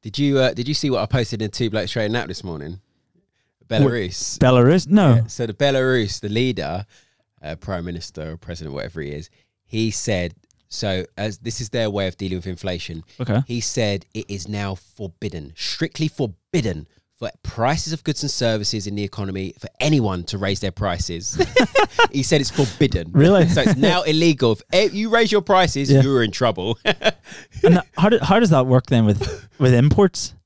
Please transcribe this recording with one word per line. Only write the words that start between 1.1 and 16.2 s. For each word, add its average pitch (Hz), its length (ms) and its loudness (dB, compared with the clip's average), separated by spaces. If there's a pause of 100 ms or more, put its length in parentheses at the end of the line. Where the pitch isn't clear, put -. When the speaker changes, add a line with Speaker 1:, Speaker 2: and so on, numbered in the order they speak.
Speaker 1:
in 107 100 -4
Two 117 200 -4
Blokes 101 220 -4
Trading 110 240 -2
app 104 100 -4
this - 180 -12
morning? 82 360 -10 (880)
Speaker 2:
What? 117 120 0
Speaker 1:
Belarus. 117 580 -2
Speaker 2:
Belarus? 131 500 6
No. 170 260 6
Speaker 1:
Yeah, 113 140 4
so 120 180 -6
the 107 80 -6
Belarus, 131 680 0
the 104 80 -8
leader, 101 560 -2 (560)
uh, 76 160 -12
prime 87 280 -8
minister 82 480 -10
or 80 40 -12
president, 78 380 -12
whatever 80 260 -10
he 71 100 -8
is, 73 200 -12 (340)
he 113 260 -2
said, 90 440 -4 (340)
so 92 360 -6 (120)
as 104 220 -8
this 113 220 -10
is 113 100 -10
their 113 180 -2
way 98 200 -2
of 85 100 -8
dealing 95 200 -6
with 87 100 -10
inflation, 87 560 -10 (160)
Speaker 2:
Okay. 123 260 0
Speaker 1:
he 120 140 -6
said 101 520 -4
it 110 160 -10
is 98 200 -10
now 101 260 -6
forbidden, 85 800 -12
strictly - 520 -6
forbidden 107 760 -6 (300)